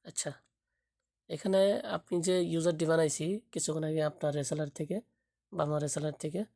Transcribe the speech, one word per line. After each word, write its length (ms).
আচ্ছা, 220
এখানে 260
আপনি 200
যে 100
ইউজারটি 380
বানাইছি 360
কিছুক্ষণ 360
আগে 220
আপনার 280
রেসেলার 400
থেকে 180
বা 140
আমার 200
রেসেলার 360
থেকে 180